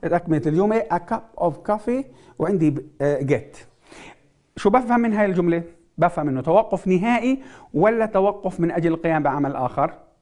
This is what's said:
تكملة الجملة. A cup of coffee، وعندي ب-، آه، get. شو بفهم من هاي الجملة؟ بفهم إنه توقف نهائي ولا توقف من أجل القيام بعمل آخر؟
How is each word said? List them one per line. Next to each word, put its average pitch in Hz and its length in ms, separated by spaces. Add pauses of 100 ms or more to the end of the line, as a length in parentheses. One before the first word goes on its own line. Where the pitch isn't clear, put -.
تكملة 165 440
الجملة. 202 360
A 180 320
cup - 300
of 170 100 (180)
coffee، 240 340 (340)
وعندي 165 300
ب-، 135 160 (160)
آه، 143 180
get. 135 380 (960)
شو - 140
بفهم 240 300
من 233 140
هاي 208 120
الجملة؟ 175 380 (340)
بفهم 160 300
إنه 131 140
توقف 190 460
نهائي 233 560 (300)
ولا 220 320
توقف 202 540
من 170 120
أجل 165 220
القيام 160 300
بعمل 139 320
آخر؟ 131 380 (280)